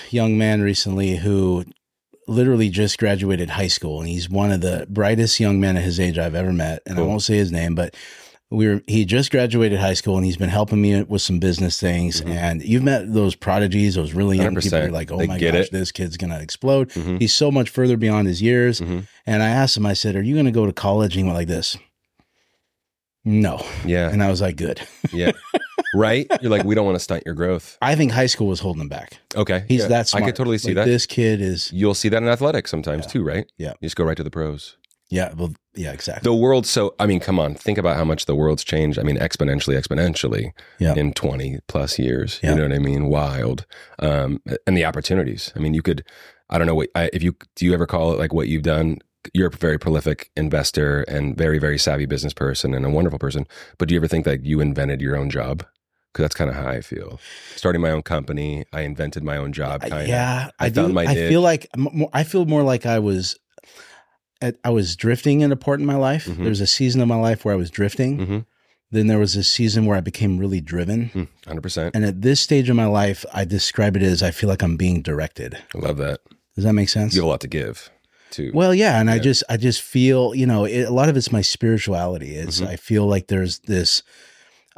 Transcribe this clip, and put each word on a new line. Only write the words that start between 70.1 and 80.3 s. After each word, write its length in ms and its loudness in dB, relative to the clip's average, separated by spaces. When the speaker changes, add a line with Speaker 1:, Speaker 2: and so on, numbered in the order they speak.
Speaker 1:
really 240 0
driven. 520 -2
Speaker 2:
Mm, 140 -4
hundred 160 -10
percent. 320 -6
Speaker 1:
And 100 2
at 180 -2
this 180 4
stage 300 2
of 60 6
my 100 4
life, 480 0
I 100 -2
describe 500 0
it 80 2
as 200 4
I 80 2
feel 180 -2
like 140 2
I'm 160 2
being 240 2
directed. 560 -6
Speaker 2:
I 40 -10
love 200 -4
that. 220 -6
Speaker 1:
Does 100 -2
that 80 4
make 160 4
sense? 260 0
Speaker 2:
You 60 2
have 60 2
a 40 2
lot 120 -2
to 60 -10
give, 420 -8
too. 240 -8
Speaker 1:
Well, 200 4
yeah, 240 4
and 120 4
I 60 4
Speaker 2:
Yeah. 60 2
Speaker 1:
just, 280 2
I 80 0
just 240 0
feel, 520 2